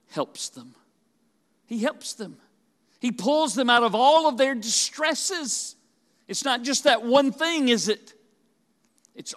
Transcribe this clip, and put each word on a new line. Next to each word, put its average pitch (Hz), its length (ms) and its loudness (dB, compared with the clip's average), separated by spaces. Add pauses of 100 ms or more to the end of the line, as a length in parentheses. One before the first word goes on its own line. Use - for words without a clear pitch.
(120)
helps - 380 -8
them. 123 260 -20 (920)
He 226 140 -8
helps - 340 -6
them. 196 240 -16 (600)
He 247 120 -4
pulls 277 440 0
them 240 140 0
out 240 120 6
of 220 140 0
all 302 320 6
of 262 100 -2
their 269 160 2
distresses. 294 1200 -4 (520)
It's - 180 -8
not 254 160 -2
just 254 220 -2
that 240 200 4
one 269 280 4
thing, 311 380 0
is 202 180 2
it? - 260 -6 (1040)
It's - 220 -14